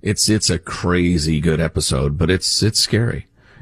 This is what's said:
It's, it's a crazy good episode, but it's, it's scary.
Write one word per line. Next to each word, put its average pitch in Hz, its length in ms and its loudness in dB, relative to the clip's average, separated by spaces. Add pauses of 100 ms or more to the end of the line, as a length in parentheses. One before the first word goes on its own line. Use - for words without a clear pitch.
It's, - 260 -2
it's 107 220 2
a 90 100 0
crazy 87 800 0
good 78 220 0
episode, 73 560 -2
but 82 120 0
it's, - 320 0
it's 104 200 0
scary. - 460 -2 (340)